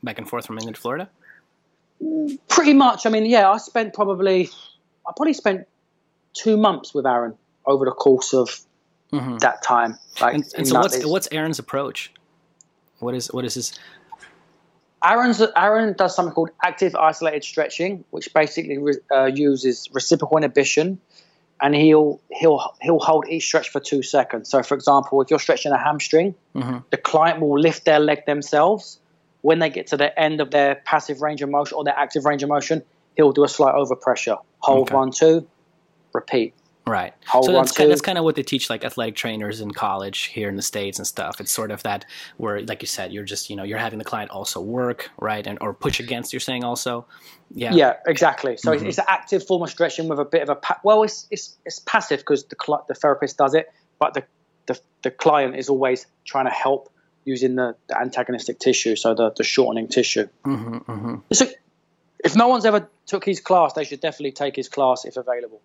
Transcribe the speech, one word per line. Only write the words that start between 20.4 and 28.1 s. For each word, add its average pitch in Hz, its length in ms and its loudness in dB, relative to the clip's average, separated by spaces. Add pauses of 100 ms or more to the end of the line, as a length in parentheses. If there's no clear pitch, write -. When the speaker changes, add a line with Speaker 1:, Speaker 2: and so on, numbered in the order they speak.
Speaker 2:
and 143 120 2
he'll, 156 460 6 (120)
he'll, 156 500 2
he'll 156 180 2
hold 156 300 2
each 160 160 -4
stretch - 240 -2
for - 100 -6
two 143 240 -4
seconds. 123 460 -2
So, 135 120 2
for 120 140 -2
example, 135 460 4
if 127 80 0
you're 151 100 4
stretching 143 320 0
a 135 60 2
hamstring, 151 580 0 (180)
Speaker 1:
Mm-hmm. 127 260 -6 (120)
Speaker 2:
the - 60 -2
client 160 420 2
will 147 180 2
lift 160 280 2
their 151 140 6
leg 151 260 2